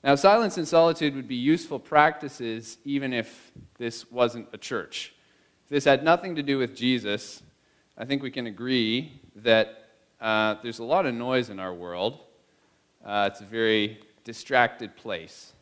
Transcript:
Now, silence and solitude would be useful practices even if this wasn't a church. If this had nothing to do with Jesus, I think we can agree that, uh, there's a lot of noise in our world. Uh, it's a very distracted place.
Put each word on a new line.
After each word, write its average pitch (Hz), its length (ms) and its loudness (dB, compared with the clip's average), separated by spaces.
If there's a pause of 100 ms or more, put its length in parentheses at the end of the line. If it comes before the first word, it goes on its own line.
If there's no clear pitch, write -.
Now, 139 120 4
silence 202 420 4
and 165 100 -4
solitude 165 480 4
would 135 120 -8
be 131 80 -6
useful 147 420 0
practices 135 1040 0
even 139 300 -4
if - 380 -8 (260)
this - 340 -8
wasn't 120 420 0
a 110 40 -16
church. - 560 -10 (520)
If - 40 -20
this 143 160 -2
had 139 180 6
nothing 175 320 2
to 147 80 -4
do 139 140 -2
with 127 180 -4
Jesus, 113 680 -2 (520)
I 113 100 -10
think 139 180 -4
we 135 80 -8
can 123 160 -8
agree 120 760 -4 (140)
that, 113 560 2 (280)
uh, 107 440 2
there's 117 160 -10
a 117 40 -10
lot 160 220 0
of 131 80 -2
noise 120 380 -2
in 95 80 -14
our 92 160 -8
world. 87 460 -4 (840)
Uh, 101 260 0
it's - 80 -18
a 107 60 -18
very 110 540 0 (260)
distracted 117 680 0
place. - 680 -10